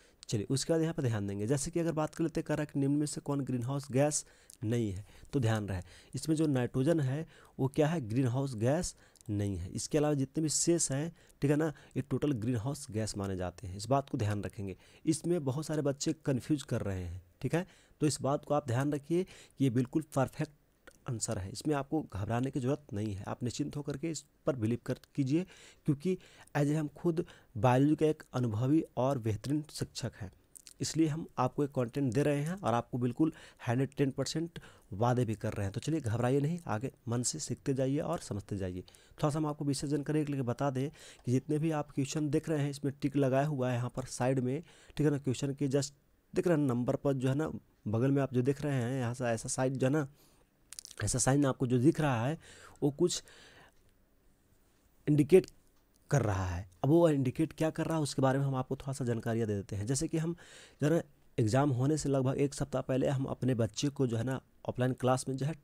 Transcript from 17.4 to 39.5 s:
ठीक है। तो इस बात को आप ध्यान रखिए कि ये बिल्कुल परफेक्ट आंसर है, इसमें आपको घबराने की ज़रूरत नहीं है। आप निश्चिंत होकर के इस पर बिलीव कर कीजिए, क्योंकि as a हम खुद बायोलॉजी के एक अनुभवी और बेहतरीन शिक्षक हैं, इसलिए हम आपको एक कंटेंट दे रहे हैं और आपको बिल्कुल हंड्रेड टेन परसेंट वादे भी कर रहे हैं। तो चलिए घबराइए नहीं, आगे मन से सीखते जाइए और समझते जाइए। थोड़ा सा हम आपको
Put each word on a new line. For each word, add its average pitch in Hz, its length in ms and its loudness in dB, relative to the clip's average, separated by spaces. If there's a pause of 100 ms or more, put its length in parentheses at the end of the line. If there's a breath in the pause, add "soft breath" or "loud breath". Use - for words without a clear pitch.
ठीक 135 120 -2
है। 175 120 0 (340 soft breath)
तो 156 60 4
इस 143 160 0
बात 139 220 0
को 143 100 0
आप 147 120 0
ध्यान 135 260 0
रखिए 165 320 -2
कि - 400 -4
ये 135 60 4
बिल्कुल 127 320 0 (120)
परफेक्ट - 380 -2 (560)
आंसर 110 300 -4
है, 92 120 -8
इसमें - 240 -2
आपको 143 300 -2
घबराने 113 460 -2
की 147 100 -4
ज़रूरत 131 320 -2
नहीं 104 220 -2
है। 98 100 -10
आप - 180 -6
निश्चिंत 143 340 -4
होकर 143 200 -6
के 165 140 -4
इस 151 140 -8 (220)
पर 147 100 0
बिलीव 113 300 0
कर 127 120 -4 (160)
कीजिए, 143 320 2 (400 loud breath)
क्योंकि 170 300 0 (400 loud breath)
as 143 100 2
a 147 80 2
हम 156 220 -2
खुद 170 280 0 (320 loud breath)
बायोलॉजी 127 400 6
के 156 80 2
एक 151 180 2 (100)
अनुभवी 127 500 2 (140)
और 131 220 2
बेहतरीन 117 540 -2
शिक्षक - 420 -8
हैं, 98 160 -12 (500)
इसलिए 156 280 2
हम 156 180 -4 (120)
आपको 131 260 2
एक 139 60 -4
कंटेंट 127 440 0
दे 135 80 4
रहे 143 200 2
हैं 165 120 -4
और 131 200 0
आपको 120 240 -2
बिल्कुल 127 340 2 (340 loud breath)
हंड्रेड 131 300 0
टेन 139 140 2
परसेंट 160 480 -6 (360 loud breath)
वादे 120 300 2
भी 107 100 -2
कर 107 180 -4
रहे 101 140 -2
हैं। 95 60 -4
तो 113 80 -6
चलिए 156 200 -2
घबराइए 120 400 0
नहीं, 165 260 0
आगे 110 260 -4 (160)
मन 120 140 -2
से 156 160 -4
सीखते 135 360 -4
जाइए 135 260 0
और 170 200 -2
समझते 101 360 -6
जाइए। 90 260 -6
थोड़ा - 480 -4
सा 151 80 -2
हम 156 80 0
आपको 147 180 -4